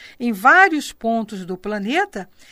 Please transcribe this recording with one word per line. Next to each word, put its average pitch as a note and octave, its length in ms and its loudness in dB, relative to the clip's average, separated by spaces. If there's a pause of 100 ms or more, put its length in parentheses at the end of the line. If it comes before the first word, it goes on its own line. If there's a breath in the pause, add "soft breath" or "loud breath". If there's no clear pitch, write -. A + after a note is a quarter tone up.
(200 loud breath)
em A#3+ 120 -2
vários D4+ 640 4
pontos A3 520 -6
do F3+ 120 -8
planeta, G#3+ 720 -4 (220 soft breath)